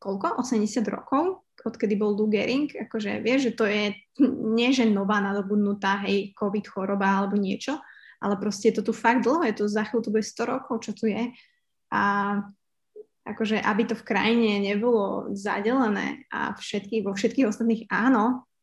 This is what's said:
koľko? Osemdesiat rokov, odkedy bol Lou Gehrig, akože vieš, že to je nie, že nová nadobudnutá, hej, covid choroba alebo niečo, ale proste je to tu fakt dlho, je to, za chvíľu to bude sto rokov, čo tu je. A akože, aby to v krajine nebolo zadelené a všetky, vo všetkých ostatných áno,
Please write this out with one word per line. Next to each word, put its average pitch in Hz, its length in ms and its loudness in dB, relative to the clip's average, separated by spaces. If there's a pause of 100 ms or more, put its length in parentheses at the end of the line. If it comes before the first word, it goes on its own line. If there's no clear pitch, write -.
koľko? 202 400 -4
Osemdesiat 214 480 0
rokov, 339 560 -2 (160)
odkedy 220 360 -2
bol 208 200 0
Lou 214 120 2
Gehrig, 226 480 0
akože 214 440 -6
vieš, 254 300 2
že - 60 -10
to 220 120 2
je 208 240 0 (640)
nie, 240 160 4
že 254 160 4
nová 202 320 2
nadobudnutá, 202 880 0
hej, 196 280 0
covid 202 320 -2
choroba 196 520 0
alebo 202 160 0
niečo, 202 400 -2 (480)
ale 202 160 0
proste 208 320 2
je 214 80 -2
to 196 80 -4
tu 226 80 -2
fakt 233 280 2
dlho, 311 200 2
je 220 160 0
to, 208 80 0
za 208 160 -2
chvíľu 226 240 -2
to 202 40 -4
bude 214 120 2
sto 233 240 -6
rokov, 247 400 -6
čo 214 80 -8
tu 220 120 -2
je. 226 240 -2 (600)
A 208 100 0 (1200)
akože, 214 360 -2
aby 202 280 2
to 202 80 -2
v - 120 -18
krajine 214 520 2
nebolo 202 760 0
zadelené 208 960 0
a 73 240 -4
všetky, 208 480 -4
vo 196 80 -2
všetkých 233 360 2
ostatných 226 440 0
áno, 240 520 2 (180)